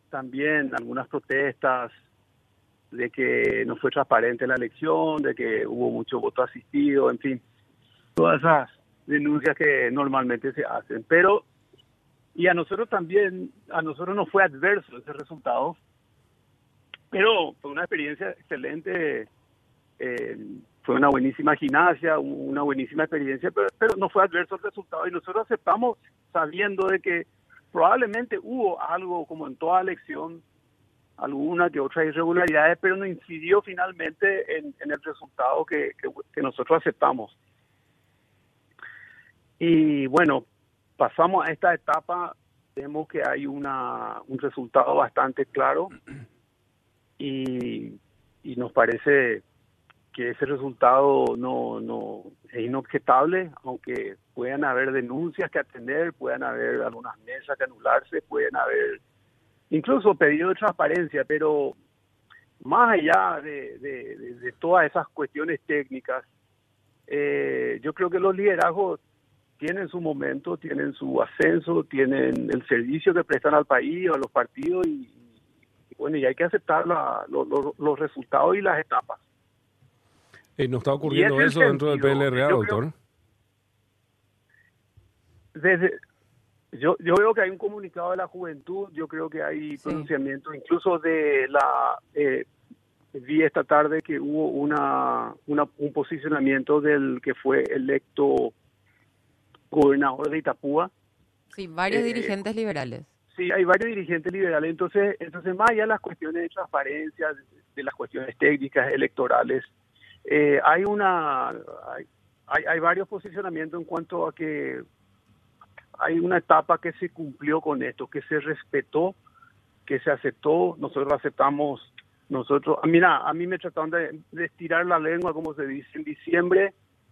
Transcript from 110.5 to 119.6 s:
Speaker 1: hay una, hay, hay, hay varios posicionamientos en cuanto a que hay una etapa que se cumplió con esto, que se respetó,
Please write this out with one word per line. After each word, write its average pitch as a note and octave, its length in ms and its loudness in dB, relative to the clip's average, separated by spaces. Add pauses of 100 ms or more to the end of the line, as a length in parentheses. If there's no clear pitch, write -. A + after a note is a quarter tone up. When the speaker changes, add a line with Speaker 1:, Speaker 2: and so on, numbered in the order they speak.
Speaker 1:
hay E3+ 220 4
una, F3 640 0
hay, B2+ 560 -12 (420)
hay, D3+ 220 -2
hay E3 100 0
varios F3 300 0
posicionamientos F3 720 -8
en D#3+ 60 -10
cuanto E3 420 -4
a C#3+ 60 -10
que C#3+ 480 -6 (1160)
hay E3 200 0
una F3 200 2
etapa E3 400 4
que E3 160 -6
se F3+ 140 -8
cumplió D3+ 540 -4
con C#3+ 200 -2
esto, B2+ 240 -8
que D3 160 -10
se D#3 160 -2
respetó, C#3+ 760 -4 (720)